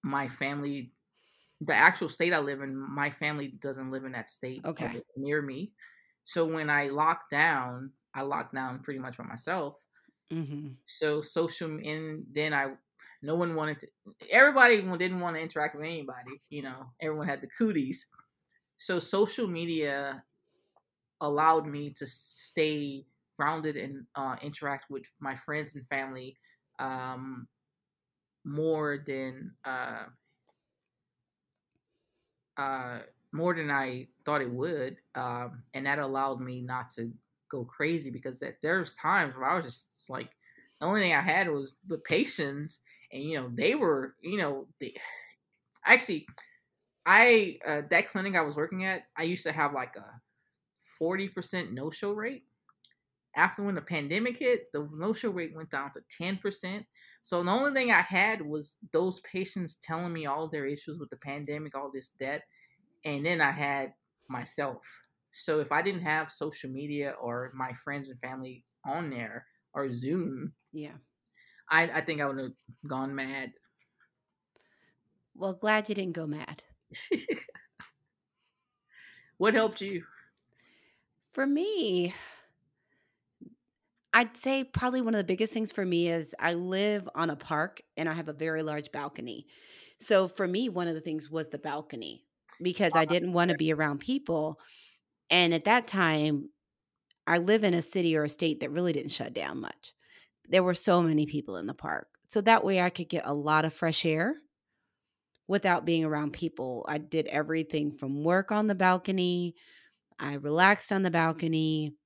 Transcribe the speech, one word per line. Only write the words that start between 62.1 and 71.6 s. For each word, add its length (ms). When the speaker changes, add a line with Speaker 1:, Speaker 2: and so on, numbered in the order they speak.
Speaker 1:
that, 220
and 200
then 160
I 100
had 420
myself. 560
So 280
if 100
I 120
didn't 200
have 280
social 400
media 400
or 340
my 180
friends 360
and 120
family 440
on 260
there 340
or 180
Zoom, 640
Speaker 2:
Yeah. 260